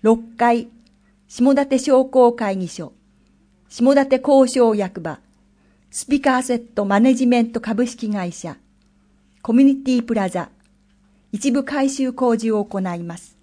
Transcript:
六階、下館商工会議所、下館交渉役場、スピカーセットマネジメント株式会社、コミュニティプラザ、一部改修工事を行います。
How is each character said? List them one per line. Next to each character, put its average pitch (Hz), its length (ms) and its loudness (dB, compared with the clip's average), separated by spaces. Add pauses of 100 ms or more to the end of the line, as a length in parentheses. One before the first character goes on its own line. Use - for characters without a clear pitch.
六 226 180 2 (160)
階、 240 320 0 (600)
下 262 260 2
館 277 240 0
商 262 280 2
工 254 260 4
会 208 240 -4
議 185 100 -6
所、 - 260 -14 (760)
下 262 260 2
館 269 240 2
交 262 340 4
渉 233 220 2
役 190 260 -6
場、 160 200 -10 (760)
ス - 120 -10
ピ 277 160 -2
カ 262 160 2
ー 254 40 -2
セ 254 120 -2
ッ 233 140 -6
ト 208 180 -4
マ 202 140 2
ネ 262 120 6
ジ 254 140 0
メ 240 160 4
ン 233 100 -4
ト 226 80 -4
株 226 260 -2
式 233 240 -8
会 185 220 -6
社、 160 240 -14 (880)
コ 240 100 -4
ミ 247 100 6
ュ 269 120 8
ニ 269 100 -10
テ 262 140 -2
ィ 233 40 -2
プ 233 120 -4
ラ 190 160 -2
ザ、 180 180 -6 (840)
一 220 180 -2
部 269 140 0
改 269 260 -2
修 262 240 -4
工 254 200 0
事 226 160 -2
を 214 140 -2
行 202 160 -6
い 175 220 -6
ま 170 160 -12
す。 - 240 -20